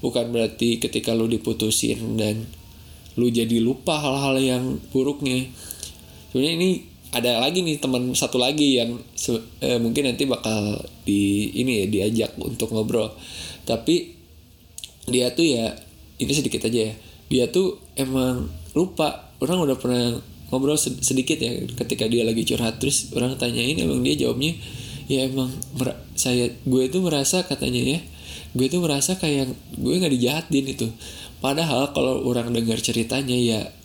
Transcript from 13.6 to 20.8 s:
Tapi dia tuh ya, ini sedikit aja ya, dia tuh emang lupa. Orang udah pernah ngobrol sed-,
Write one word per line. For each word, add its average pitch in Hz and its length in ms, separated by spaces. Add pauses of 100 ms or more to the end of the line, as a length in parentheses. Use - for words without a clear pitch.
Tapi 156 480 (960)
dia 123 240
tuh 165 80
ya, 120 320 (480)
ini 135 80
sedikit 139 400
aja 110 220
ya, - 20 (320)
dia 123 240
tuh 185 320 (160)
emang 131 480 (320)
lupa. 160 540 (100)
Orang 170 240
udah 131 80
pernah 120 480 (320)
ngobrol 139 240
sed-, 131 240